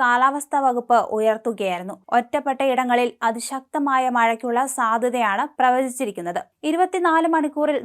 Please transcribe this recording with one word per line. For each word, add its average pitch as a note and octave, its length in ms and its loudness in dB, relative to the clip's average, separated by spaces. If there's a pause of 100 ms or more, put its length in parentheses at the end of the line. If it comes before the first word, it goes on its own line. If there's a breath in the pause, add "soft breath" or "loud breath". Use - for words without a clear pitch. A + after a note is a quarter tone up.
കാലാവസ്ഥാ C4+ 640 2
വകുപ്പ് A#3+ 320 2 (180)
ഉയർത്തുകയായിരുന്നു. G#3 800 -2 (220)
ഒറ്റപ്പെട്ട C4+ 440 -2 (120)
ഇടങ്ങളിൽ B3 360 2 (180)
അതിശക്തമായ C4+ 760 -2 (140)
മഴയ്ക്കുള്ള A#3 420 0 (160)
സാധ്യതയാണ് A#3 680 0 (140)
പ്രവചിച്ചിരിക്കുന്നത്. B3 840 0 (300)
ഇരുപത്തിനാല് E4+ 640 2
മണിക്കൂറിൽ D4+ 520 0